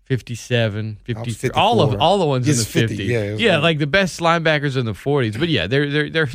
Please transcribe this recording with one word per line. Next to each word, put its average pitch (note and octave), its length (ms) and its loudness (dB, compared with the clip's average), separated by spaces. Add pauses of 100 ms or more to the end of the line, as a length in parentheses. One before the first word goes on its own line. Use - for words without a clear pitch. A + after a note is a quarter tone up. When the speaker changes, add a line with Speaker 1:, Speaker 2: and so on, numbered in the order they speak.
Speaker 1:
Fifty-seven, A2 920 -2 (100)
Speaker 2:
I B2 40 -6
was A2 40 -4 (120)
Speaker 1:
fifty-three. A#2 240 -4
All G3+ 300 4
of, C3+ 100 4
Speaker 2:
fifty-four. A#2 120 0
Speaker 1:
all F#3+ 140 4
the F3+ 80 2
ones C3 220 0
in D3 80 4
Speaker 2:
Yes, A2+ 100 0
Speaker 1:
the - 60 -10
Speaker 2:
fifty, G#2+ 260 0
Speaker 1:
fifties. G2+ 140 -2
Speaker 2:
yeah, A2+ 100 0
it G2+ 120 -4
was A2 80 -4
Speaker 1:
Yeah, G3 160 4
Speaker 2:
like C#3+ 40 0
Speaker 1:
like, E3 160 2
the D3+ 100 -2
best F#3+ 320 0
linebackers D#3+ 560 0
in B2+ 120 -2
the G2+ 80 -4
forties. B2 420 -2
But E3 120 -2
yeah, F#2 180 0
they're, C#3+ 200 0
they're, D3 220 -2
they're, D#3 260 0